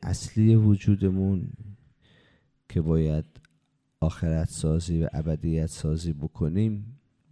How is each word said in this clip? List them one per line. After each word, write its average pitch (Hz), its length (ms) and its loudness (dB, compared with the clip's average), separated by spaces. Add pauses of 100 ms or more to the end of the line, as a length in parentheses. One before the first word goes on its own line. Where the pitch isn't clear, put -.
اصلی 110 520 2
وجودمون 98 1000 2 (1160)
که 87 120 -2
باید 78 440 2 (760)
آخرت 82 500 0
سازی 82 520 -2
و - 100 0
ابدیت 80 540 -2
سازی 80 460 -4
بکنیم، 101 880 -4 (340)